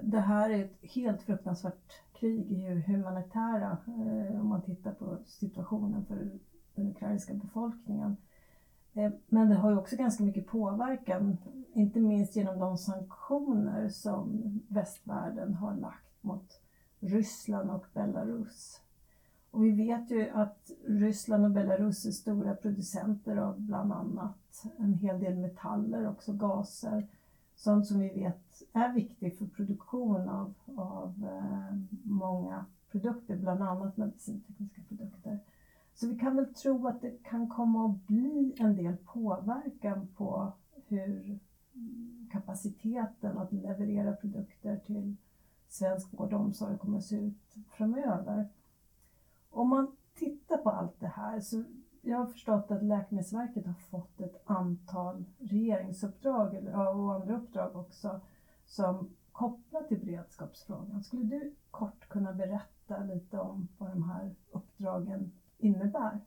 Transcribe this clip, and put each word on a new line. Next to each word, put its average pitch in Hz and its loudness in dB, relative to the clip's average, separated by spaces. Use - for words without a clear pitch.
det 214 4
här 208 6
är 202 2
ett - -12
helt 240 0
fruktansvärt 185 -4
krig 226 0
i 185 0
humanitära, 202 0
eh, 220 -2
om 214 2
man 190 2
tittar 196 -6
på 175 -6
situationen 202 -2
för 202 -6
den 202 0
ukrainska 202 -4
befolkningen. 208 -4
Eh, 208 2
men 220 8
det 208 10
har 202 8
ju 208 8
också 190 0
ganska 220 2
mycket 196 2
påverkan, 208 0
inte 214 6
minst 208 4
genom 190 2
de 185 0
sanktioner 214 0
som 214 -2
västvärlden 202 -2
har 202 -2
lagt - -10
mot - -8
Ryssland 202 0
och 190 -4
Belarus. 220 -4
Och 220 4
vi 220 8
vet 226 2
ju 220 0
att 208 -2
Ryssland 208 4
och 208 8
Belarus 196 4
är 214 0
stora 202 0
producenter 202 -2
av 196 0
bland 208 0
annat - -6
en 202 4
hel 185 2
del 185 0
metaller, 208 -2
också 208 -6
gaser. 208 -2
Sånt 208 6
som 196 2
vi 190 2
vet - -4
är 240 4
viktigt - -2
för 208 -4
produktion 202 0
av, 196 -4
av, 190 -6
eh, 196 -4
många 190 -2
produkter, 208 -2
bland 185 0
annat 190 -2
medicintekniska - -6
produkter. 208 -8
Så 233 -2
vi 233 -2
kan 262 2
väl 269 2
tro 262 0
att 233 -2
det - -8
kan 233 -2
komma 226 4
att 196 0
bli 262 4
en 214 6
del 175 0
påverkan 208 -4
på 196 -2
hur 196 -4
kapaciteten 208 -4
att 190 -6
leverera 202 0
produkter 208 -6
till 202 -4
svensk 190 -2
vård 208 -4
och 208 2
omsorg 208 -2
kommer 202 0
att - -4
se 208 -2
ut 208 -6
framöver. 214 0
Om 240 4
man 269 4
tittar 294 -2
på 220 2
allt 175 -2
det - -4
här 208 -6
så 226 -4
jag 240 0
har 240 2
förstått - 0
att 202 0
Läkemedelsverket 208 0
har 180 -4
fått - -12
ett 180 -10
antal 180 -2
regeringsuppdrag 208 0
eller, 196 -8
ja, 196 0
och 202 0
andra 190 -2
uppdrag 185 -4
också 190 -10
som 185 -2
kopplat 269 -4
till 185 0
beredskapsfrågan. 190 -10
Skulle 247 -4
du 285 -4
kort - -8
kunna 196 -2
berätta 196 -6
lite 190 -6
om 185 -6
vad 190 -8
de 175 -2
här 185 -6
uppdragen 185 -6
innebär? 208 4